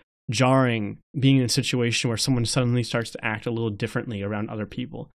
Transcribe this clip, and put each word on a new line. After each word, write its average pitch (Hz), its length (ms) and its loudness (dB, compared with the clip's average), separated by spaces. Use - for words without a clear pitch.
jarring 120 680 2
being 135 200 6
in 127 60 4
a 117 40 0
situation 120 600 0
where 113 100 0
someone 123 260 2
suddenly 123 380 2
starts 113 300 -4
to - 120 -12
act 107 220 -2
a 123 40 -4
little 113 200 -2
differently 107 520 -4
around 104 280 -4
other 107 160 -6
people. 123 440 -10